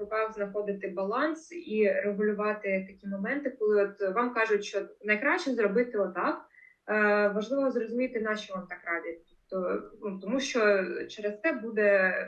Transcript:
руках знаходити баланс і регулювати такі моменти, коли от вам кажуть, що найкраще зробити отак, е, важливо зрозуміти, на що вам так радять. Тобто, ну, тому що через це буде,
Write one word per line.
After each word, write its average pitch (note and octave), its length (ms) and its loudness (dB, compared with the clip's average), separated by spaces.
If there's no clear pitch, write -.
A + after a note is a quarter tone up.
руках G#3+ 340 -2
знаходити G3+ 540 -4
баланс A#3+ 640 -2
і G#3+ 400 2
регулювати G3+ 960 0
такі - 180 -16
моменти, A#3+ 440 -4
коли G#3+ 320 2
от G3 320 -2
вам B3 200 0
кажуть, G#3+ 300 2
що G3 180 -4
найкраще C#4 460 0
зробити A3+ 480 2
отак, G3 420 0
е, G#3 400 4
важливо A#3 420 0
зрозуміти, A#3 500 -2
на G#3+ 160 -2
що G3 180 -10
вам F#3 120 -6
так F3 180 -12
радять. E3+ 360 -6
Тобто, F#3+ 320 -2
ну, F#3+ 180 -6
тому A3+ 200 -2
що G#3 440 4
через G#3 320 -6
це D#4+ 120 2
буде, G#3 580 4